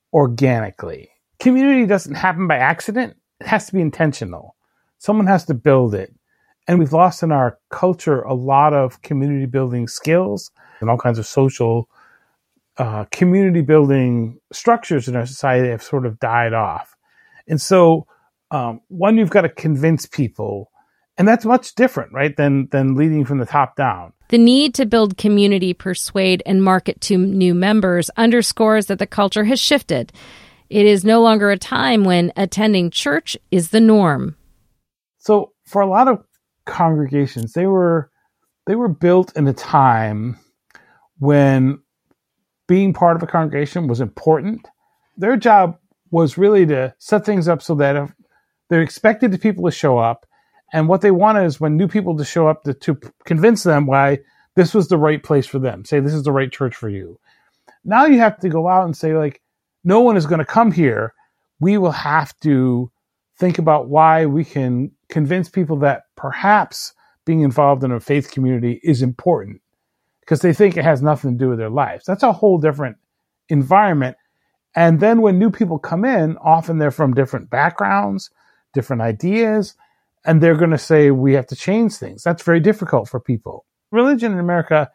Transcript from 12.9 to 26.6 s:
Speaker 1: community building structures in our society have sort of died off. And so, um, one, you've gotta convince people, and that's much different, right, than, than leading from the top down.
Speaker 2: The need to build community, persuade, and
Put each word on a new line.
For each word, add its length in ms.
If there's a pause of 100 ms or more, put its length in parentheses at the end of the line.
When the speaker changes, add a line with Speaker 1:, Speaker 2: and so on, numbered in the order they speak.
Speaker 1:
community 500
building 760 (140)
structures 560
in 80
our 80
society 440
have 140
sort 220
of 140
died 340
off. 440 (500)
And 140
so, 460 (440)
um, 380
one, 280
you've 140
gotta 180
convince 560
people, 640 (460)
and 100
that's 200
much 280
different, 380
right, 240
than, 360
than 220
leading 300
from 140
the 80
top 300
down. 360 (160)
Speaker 2:
The 80
need 380
to 100
build 320
community, 560
persuade, 720
and 180